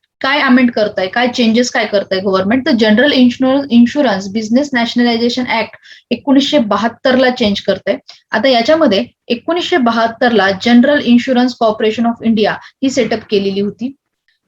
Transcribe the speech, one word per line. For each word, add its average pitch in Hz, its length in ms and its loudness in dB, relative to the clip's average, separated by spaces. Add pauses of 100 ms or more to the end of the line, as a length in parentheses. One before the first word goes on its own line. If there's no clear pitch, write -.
(200)
काय 277 200 -2
अमेंड 254 300 2
करताय, 208 360 -2
काय 240 220 -2
चेंजेस 240 420 0
काय 233 160 -2
करताय 196 340 -2
गव्हर्नमेंट, 196 460 -2
तर 320 40 0
जनरल 226 420 2
इन्शुर-, 262 580 2
इन्शुरन्स 233 580 2
बिझनेस 226 440 -2
नॅशनलायझेशन 240 720 -2
ॲक्ट 220 240 -4 (400)
एकोणीसशे 269 480 0
बहात्तर 226 580 0
ला 254 140 2
चेंज 214 300 -2
करतंय. 196 360 -4 (340)
आता 240 180 0
याच्यामध्ये 240 560 2 (240)
एकोणीसशे 330 480 -4
बहात्तर 233 560 0
ला 196 180 2 (120)
जनरल 240 420 4
इन्शुरन्स 240 560 2
कॉर्पोरेशन 220 460 0
ऑफ 233 160 -2
इंडिया 214 300 0
ही - 380 -6
सेटअप 233 280 -2 (120)
केलेली 196 300 -2
होती. 214 340 -6 (540)